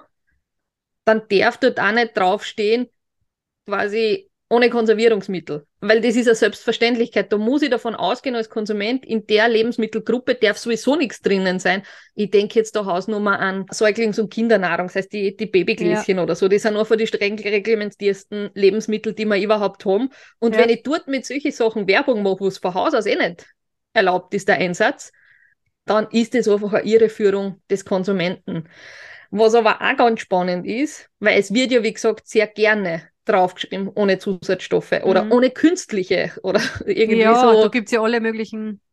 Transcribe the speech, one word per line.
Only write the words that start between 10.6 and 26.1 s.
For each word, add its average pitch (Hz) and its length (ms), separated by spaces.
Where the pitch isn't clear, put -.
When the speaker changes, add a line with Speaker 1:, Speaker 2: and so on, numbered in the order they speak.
Speaker 1:
nichts 285 240
drinnen 190 380
sein. 185 240
Ich 208 160
denke 208 280
jetzt 220 160
da 214 120
Hausnummer 196 520
an 190 320
Säuglings- 214 480
und 220 140
Kindernahrung, 185 540
das 180 100
heißt 190 160
die, 202 240
die 220 80
Babygläschen 208 720
Speaker 2:
Ja. 180 60
Speaker 1:
oder 165 120
so. 190 140
Das 202 140
sind 220 100
nur 214 140
für 226 100
die 220 100
streng 208 320
reglementiersten 208 1160
Lebensmittel, 214 580
die 214 140
wir 214 120
überhaupt 202 460
haben. 208 240
Und 226 160
Speaker 2:
Ja. 220 80
Speaker 1:
wenn 233 80
ich 233 120
dort 302 260
mit 269 180
solchen 269 260
Sachen 220 340
Werbung 196 360
mache, 190 180
wo 196 80
es 190 80
von 180 160
Haus 285 220
aus 220 100
eh 226 120
nicht 185 300
erlaubt 185 400
ist, 196 160
der 196 80
Einsatz, 185 560
dann 214 260